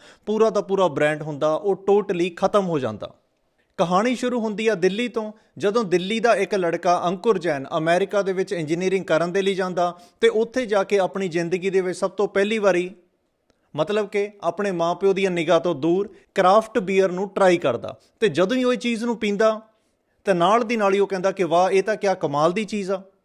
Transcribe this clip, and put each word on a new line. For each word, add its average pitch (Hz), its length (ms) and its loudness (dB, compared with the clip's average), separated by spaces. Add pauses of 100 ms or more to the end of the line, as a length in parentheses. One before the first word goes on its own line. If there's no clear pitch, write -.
(260)
ਪੂਰਾ 214 240 2
ਦਾ 208 100 0
ਪੂਰਾ 190 280 0
ਬ੍ਰਾਂਡ 151 340 0
ਹੁੰਦਾ, 151 320 -2
ਉਹ 190 360 -2
totally 196 460 2
ਖਤਮ 196 300 2
ਹੋ 165 120 -2
ਜਾਂਦਾ। 110 360 -6 (640)
ਕਹਾਣੀ 190 360 2
ਸ਼ੁਰੂ 247 260 -2
ਹੁੰਦੀ 220 280 -2
ਆ 220 60 2
ਦਿੱਲੀ 190 340 0
ਤੋਂ, 214 240 -6 (260)
ਜਦੋਂ 208 260 0
ਦਿੱਲੀ 185 360 -2
ਦਾ 226 140 4
ਇੱਕ 196 200 0
ਲੜਕਾ 175 520 0
ਅੰਕੁਰ 190 320 0
ਜੈਨ 147 280 -4 (100)
ਅਮਰੀਕਾ 185 460 0
ਦੇ 190 100 -2
ਵਿੱਚ 185 200 -4
ਇੰਜੀਨੀਅਰਿੰਗ 175 520 -2
ਕਰਨ 170 280 0
ਦੇ 196 100 0
ਲਈ 196 120 0
ਜਾਂਦਾ 180 440 -2 (220)
ਤੇ 226 80 4
ਉੱਥੇ 226 380 0
ਜਾ 196 180 0
ਕੇ 202 140 0
ਆਪਣੀ 190 300 -2
ਜ਼ਿੰਦਗੀ 170 420 -4
ਦੇ 190 100 2
ਵਿੱਚ 185 180 -4
ਸਭ 190 120 -2
ਤੋਂ 202 180 -2
ਪਹਿਲੀ 208 300 0
ਵਾਰੀ, 180 320 2 (840)
ਮਤਲਬ 196 320 -2
ਕਿ 208 220 -4 (120)
ਆਪਣੇ 196 280 -4
ਮਾਂ-ਪਿਓ 180 420 0
ਦੀਆਂ 190 180 0
ਨਿਗਾਹ 170 300 2
ਤੋਂ 175 140 0
ਦੂਰ, 170 400 -2 (200)
ਕ੍ਰਾਫਟ 208 440 4
ਬੀਅਰ 190 340 2
ਨੂੰ 190 160 -4
ਟਰਾਈ 190 280 4
ਕਰਦਾ 117 420 -4 (220)
ਤੇ 214 80 2
ਜਦੋਂ 185 280 2
ਹੀ 254 80 0
ਉਹ 247 80 2
ਇਹ 247 60 -2
ਚੀਜ਼ 233 260 -4
ਨੂੰ 240 120 -2
ਪੀਂਦਾ 214 440 0 (640)
ਤੇ 196 80 2
ਨਾਲ 190 320 4
ਦੀ 226 120 -2
ਨਾਲ 196 180 2
ਹੀ 196 40 2
ਉਹ 196 80 2
ਕਹਿੰਦਾ 190 260 -2
ਕਿ 190 120 -2
"ਵਾਹ, 170 260 2
ਇਹ 190 120 4
ਤਾਂ 208 140 -2
ਕਿਆ 190 180 0
ਕਮਾਲ 156 380 0
ਦੀ 214 120 -4
ਚੀਜ਼ 196 260 -6
ਆ।" 190 120 -4 (220)